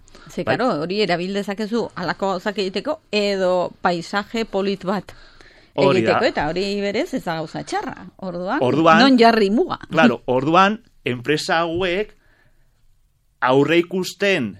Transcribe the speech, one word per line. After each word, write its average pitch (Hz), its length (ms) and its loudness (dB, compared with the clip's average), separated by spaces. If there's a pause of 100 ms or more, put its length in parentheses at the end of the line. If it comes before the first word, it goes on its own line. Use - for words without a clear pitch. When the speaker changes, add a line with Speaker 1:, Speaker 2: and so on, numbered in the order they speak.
(300)
Speaker 1:
Ze, 185 140 -8
Speaker 2:
Bai? 135 140 0
Speaker 1:
claro, 202 240 0
hori 185 200 -2
erabil 180 320 -2
dezakezu 202 640 -4
halako 180 360 -4
gauzak 196 260 -4
egiteko 196 420 -4 (100)
edo 190 640 0 (100)
paisaje 202 640 -4
polit 196 400 -4
bat 180 300 -6 (640)
Speaker 2:
Hori - 260 4
da. 110 180 2
Speaker 1:
egiteko, 233 60 2
eta 208 240 -2
hori 196 320 -4
berez 202 320 -4
ez - 100 -6
da 165 120 -4
gauza 156 280 -8
txarra, 269 420 -8 (120)
orduan, 180 440 -6
Speaker 2:
Orduan, 160 380 4
Speaker 1:
non 262 180 6
jarri 226 320 6
muga? 269 300 -2 (100)
Speaker 2:
claro, 156 360 4
orduan, 165 580 2 (220)
enpresa 147 560 -2
hauek 175 540 -4 (1300)
aurre 139 380 4
ikusten 180 800 -2